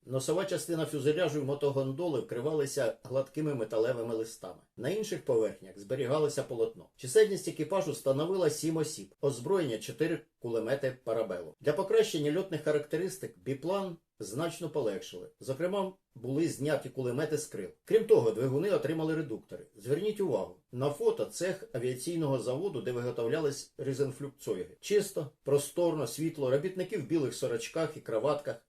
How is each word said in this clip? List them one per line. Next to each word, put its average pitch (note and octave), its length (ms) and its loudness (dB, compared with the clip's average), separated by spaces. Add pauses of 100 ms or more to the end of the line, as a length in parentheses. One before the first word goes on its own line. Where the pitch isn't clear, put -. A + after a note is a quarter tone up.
Носова D#3 360 0
частина E3 400 -2
фюзеляжу D3+ 540 2
і C#3 40 -2
мотогондоли C3+ 760 0
вкривалися C3+ 720 0 (100)
гладкими C3+ 520 -2
металевими A#2 600 0
листами. A2 440 -6 (180)
На A#2+ 120 -2
інших G3 360 -2
поверхнях G2+ 540 0
зберігалося C3 640 0
полотно. A2+ 520 -2
Чисельність G3 520 4
екіпажу D#3+ 460 0
становила D#3+ 560 2
сім D#3+ 280 0
осіб. D3+ 440 -4
Озброєння — C#3 580 2
чотири E3 400 -2 (200)
кулемети A#2+ 640 0
Парабело. F#2+ 580 -2
Для D3 120 2
покращення F3+ 680 4
льотних F3 240 -4
характеристик D#3 760 -2
біплан E3+ 580 -4 (220)
значно D3+ 500 -6
полегшили. F#2+ 600 -4 (100)
Зокрема, F#3 540 -2 (220)
були C3+ 320 0
зняті C3+ 420 0
кулемети C3 480 -2
з - 80 -4
крил. F#2 240 -10 (160)
Крім A3 200 4
того, C3+ 260 8
двигуни C3+ 400 2
отримали D#3+ 440 0
редуктори. A#2 500 -8 (100)
Зверніть F3 460 -2
увагу, A2 340 0 (160)
на C3 180 0
фото - 360 2
цех F3+ 380 -4 (100)
авіаційного C3+ 680 0
заводу, C3 420 -2
де B2 100 -2
виготовлялись B2 840 -2
різенфлюгцойги. C3 1000 -4
Чисто, G3 520 0 (120)
просторно, D3 640 2
світло, D3 420 -2
робітники F#3 480 0
в D3+ 60 -2
білих C3 320 0
сорочках C3 600 -2
і - 20 -12
краватках A#2 560 -2 (140)